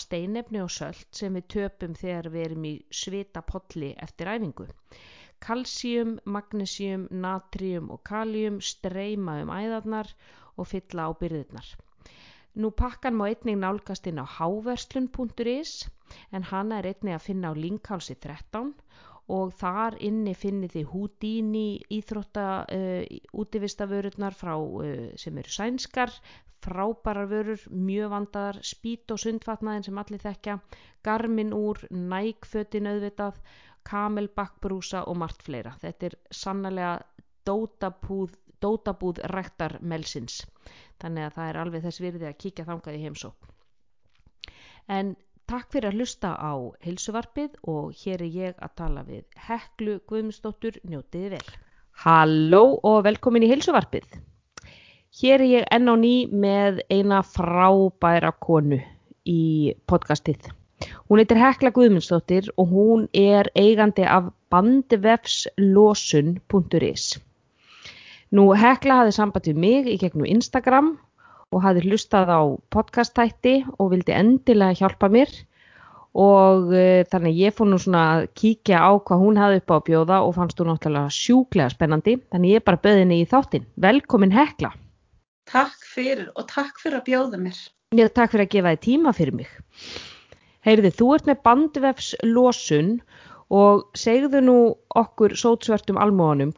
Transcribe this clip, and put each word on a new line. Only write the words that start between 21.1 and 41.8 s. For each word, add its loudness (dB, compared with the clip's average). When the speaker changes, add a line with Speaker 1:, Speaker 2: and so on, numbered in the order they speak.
Speaker 1:
íþrótta, -12
eh, -10
útivistarvörurnar -10
frá, -12
eh, -14
sem -16
eru -18
sænskar, -10
frábærar -8
vörur, -8
mjög -8
vandaðar, -12
Speedo -14
sundfatnaðinn -10
sem -14
allir -16
þekkja, -14
Garmin -6
úr, -8
Nike -10
fötin -10
auðvitað, -10
Camel -8
bakkbrúsa -12
og -10
margt -12
fleira. -16
Þetta -14
er -14
sannarlega -10
dótabúð, -10
dótabúð -8
ræktarmelsins. -12
Þannig -12
að -16
það -12
er -14
alveg -12